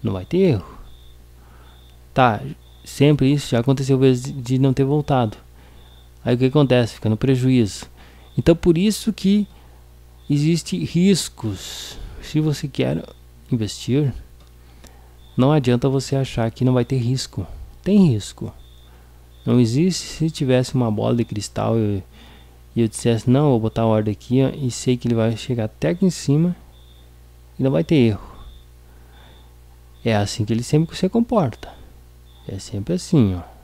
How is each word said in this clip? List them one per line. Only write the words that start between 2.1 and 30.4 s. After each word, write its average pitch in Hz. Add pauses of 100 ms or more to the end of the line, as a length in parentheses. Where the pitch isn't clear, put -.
Tá, 117 (440)
sempre 139
isso, 143
já 120
aconteceu 135
vezes 127
de, 143
de 131
não 135
ter 135
voltado. 135 (880)
Aí 123
o -
que 127
acontece? 127
Fica -
no 107
prejuízo. 127 (520)
Então 170
por 170
isso 202
que 202 (840)
existe 156
riscos. - (220)
Se -
você 156
quer 135 (460)
investir, 120 (1200)
não 139
adianta 127
você 135
achar 127
que -
não 127
vai 123
ter 135
risco. 123 (380)
Tem 196
risco. - (920)
Não 123
existe. 135
Se -
tivesse 127
uma 123
bola 107
de 117
cristal 107
e, 104 (720)
e 117
eu 113
dissesse, 117
"Não, 143
vou 120
botar 113
a 113
ordem 107
aqui, 123
ó, 131
e 139
sei 127
que 120
ele 120
vai 113
chegar 113
até -
aqui 175
em 185
cima", 165 (1000)
e -
não 135
vai 156
ter 170
erro. 117 (1800)
É 113
assim 104